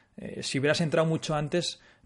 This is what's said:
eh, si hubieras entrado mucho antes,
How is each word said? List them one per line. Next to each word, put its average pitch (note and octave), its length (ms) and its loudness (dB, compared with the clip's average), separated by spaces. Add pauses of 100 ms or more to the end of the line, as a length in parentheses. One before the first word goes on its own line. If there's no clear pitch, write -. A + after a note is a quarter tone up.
(160)
eh, - 260 -10
si - 160 -2
hubieras D3 220 2
entrado D#3+ 260 2
mucho D#3+ 300 0
antes, D3+ 440 -2 (260)